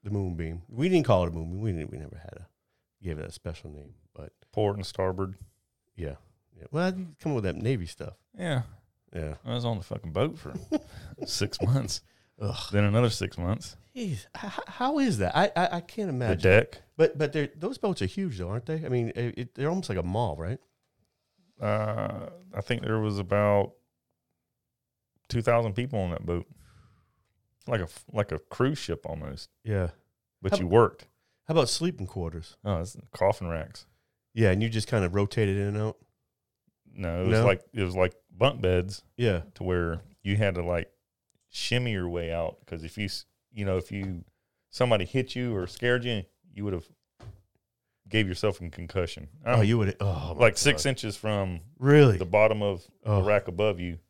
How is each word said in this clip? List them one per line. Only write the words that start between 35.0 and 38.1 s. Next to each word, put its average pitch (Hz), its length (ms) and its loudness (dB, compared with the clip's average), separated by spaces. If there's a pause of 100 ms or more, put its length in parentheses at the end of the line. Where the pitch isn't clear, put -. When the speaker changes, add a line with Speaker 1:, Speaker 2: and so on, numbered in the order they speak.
Speaker 1:
of 90 120 0
rotated 101 420 0
in 101 120 -2
and 104 80 -4
out? 107 200 -4 (960)
Speaker 2:
No, 87 300 -4
it 113 40 2
was 110 120 6
Speaker 1:
No? 117 60 4
Speaker 2:
like, 98 160 4 (120)
it 110 100 -2
was 90 120 -2
like 92 180 2 (160)